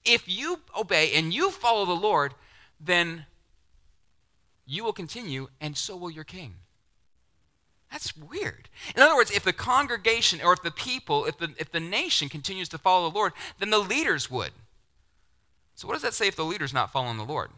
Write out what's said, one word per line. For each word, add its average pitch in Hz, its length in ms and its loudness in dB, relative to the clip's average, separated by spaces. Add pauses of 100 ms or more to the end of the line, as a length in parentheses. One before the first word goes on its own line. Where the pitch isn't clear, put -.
If 233 240 2
you 269 320 -4 (160)
obey 170 360 2
and 160 200 2
you 349 160 2
follow 233 360 0
the 180 80 0
Lord, 170 420 2 (440)
then 170 460 0 (1400)
you 165 160 -8
will 220 100 -2
continue, 160 560 -8 (100)
and 151 160 -8
so 190 220 -6
will 175 140 -10
your 156 120 -14
king. 151 320 -16 (1400)
That's - 240 -8
weird. 226 540 -10 (260)
In 240 60 6
other 311 140 8
words, 226 160 6
if 202 120 0
the 185 80 4
congregation 233 920 2
or 170 120 6
if 175 100 2
the 165 80 -2
people, 165 540 -2
if - 120 -2
the, 165 200 -6
if - 140 -6
the 165 100 -2
nation 190 480 0
continues 180 400 -8
to 160 80 -10
follow 180 320 4
the 170 60 -8
Lord, 202 180 2 (260)
then 202 100 -4
the 214 100 6
leaders 202 520 0
would. 104 200 -4 (1200)
So - 120 -14
what 220 80 -2
does 294 80 -6
that 233 100 -2
say 208 140 2
if 190 100 -2
the 160 80 -2
leader's 160 280 -4
not 127 180 0
following 123 260 -2
the 110 80 -6
Lord? 127 320 -6